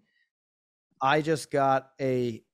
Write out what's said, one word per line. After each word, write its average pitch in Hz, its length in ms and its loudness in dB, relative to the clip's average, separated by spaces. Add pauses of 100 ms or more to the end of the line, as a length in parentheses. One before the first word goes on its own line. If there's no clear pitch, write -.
(1040)
I 143 180 4
just 151 300 -4
got 135 400 0 (100)
a 123 420 -2 (120)